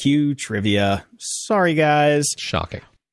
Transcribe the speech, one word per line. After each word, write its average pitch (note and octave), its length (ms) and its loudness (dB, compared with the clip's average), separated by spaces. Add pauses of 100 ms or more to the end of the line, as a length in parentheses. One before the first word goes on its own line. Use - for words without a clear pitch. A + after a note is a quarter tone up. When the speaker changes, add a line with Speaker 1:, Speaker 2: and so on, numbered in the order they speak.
Speaker 1:
Q C#3+ 340 2
Trivia. G2+ 680 0 (120)
Sorry, F#3 580 -2
guys. D3 500 2 (120)
Speaker 2:
Shocking. - 440 -6 (320)